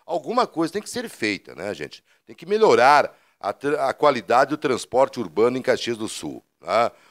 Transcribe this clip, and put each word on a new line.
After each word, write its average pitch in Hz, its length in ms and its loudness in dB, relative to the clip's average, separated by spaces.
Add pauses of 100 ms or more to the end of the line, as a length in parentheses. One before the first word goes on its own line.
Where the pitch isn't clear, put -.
Alguma 180 420 -4
coisa - 280 -4
tem 208 80 -6
que - 80 -16
ser 233 180 -10
feita, 98 460 -6
né, 90 180 -8
gente? 73 320 -12 (220)
Tem 113 100 -20
que - 80 -20
melhorar 147 720 4 (240)
a 101 140 -4
tra-, 139 340 -4
a 117 60 -4
qualidade 131 560 2
do 151 80 -4
transporte 131 600 -2
urbano 110 380 0
em 127 60 -6
Caxias 117 340 -2
do 107 100 -8
Sul, 69 380 -12 (160)
né? 104 300 0 (200)